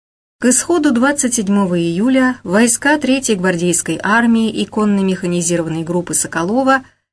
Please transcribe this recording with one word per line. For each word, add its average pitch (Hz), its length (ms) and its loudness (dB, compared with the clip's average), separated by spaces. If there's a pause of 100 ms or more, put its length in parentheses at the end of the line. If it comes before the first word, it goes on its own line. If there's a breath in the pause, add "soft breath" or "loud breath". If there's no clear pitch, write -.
(400)
К - 60 -4
исходу 294 480 2
двадцать 262 400 0
седьмого 196 440 0
июля 240 640 0
войска 233 540 2
Третьей 262 380 0
гвардейской 175 640 -2
армии 226 480 2
и 208 160 -4
конно-механизированной 175 1160 -2
группы 170 300 -4
Соколова 254 720 0 (280 loud breath)